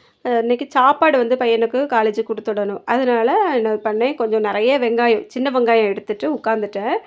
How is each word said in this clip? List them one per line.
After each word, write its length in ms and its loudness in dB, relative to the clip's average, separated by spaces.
அஹ், 140 0
இன்னைக்கு 300 -2
சாப்பாடு 480 4
வந்து 200 0
பையனுக்கு 500 0
காலேஜுக்கு 420 -2
கொடுத்துடணும். 560 -6
அதனால 420 2
என்ன 280 0
பண்ணேன், 340 -2
கொஞ்சம் 300 -2
நிறைய 340 0
வெங்காயம், 480 0
சின்ன 220 -4
வெங்காயம் 420 2
எடுத்துட்டு 420 -6
உட்காந்துட்டேன். 640 -4